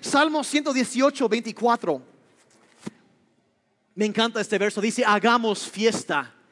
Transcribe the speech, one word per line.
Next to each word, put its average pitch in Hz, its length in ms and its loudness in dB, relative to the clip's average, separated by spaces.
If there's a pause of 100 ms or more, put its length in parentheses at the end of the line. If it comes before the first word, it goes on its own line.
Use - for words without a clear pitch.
Salmo 302 420 2
ciento 294 300 -2
dieciocho, 262 560 0
veinticuatro. 226 720 -2 (1900)
Me 208 100 -2
encanta 226 340 0
este 208 180 -2
verso, 208 220 -2
dice, 226 260 0
"Hagamos 214 640 2
fiesta 185 680 -2 (180)